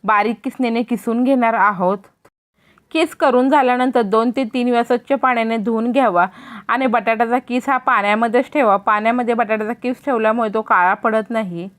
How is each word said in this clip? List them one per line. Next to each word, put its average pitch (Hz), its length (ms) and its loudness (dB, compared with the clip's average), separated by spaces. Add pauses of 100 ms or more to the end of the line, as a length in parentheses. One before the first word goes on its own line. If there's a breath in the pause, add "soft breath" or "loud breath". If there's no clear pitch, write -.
बारीक 214 400 0
किसणीने 240 380 -2
किसून 233 420 -4
घेणार 247 300 2
आहोत. 196 440 0 (920 soft breath)
किस 320 220 -2
करून 262 340 2
झाल्यानंतर 254 540 2
दोन 220 280 0
ते 269 140 -4
तीन 247 240 -4
वेळा 240 140 2
स्वच्छ 240 300 -2
पाण्याने 233 440 0
धुवून 226 360 -2
घ्यावा 208 320 2 (440 loud breath)
आणि 262 180 0
बटाट्याचा 226 520 0
किस 254 300 -4
हा 262 100 0
पाण्यामध्येच 226 760 0
ठेवा. 226 240 4
पाण्यामध्ये 226 580 0
बटाट्याचा 220 380 -2
किस 247 320 -6
ठेवल्यामुळे 226 500 0
तो 220 80 -2
काळा 190 320 2
पडत 220 360 -2
नाही. 190 380 -6 (100)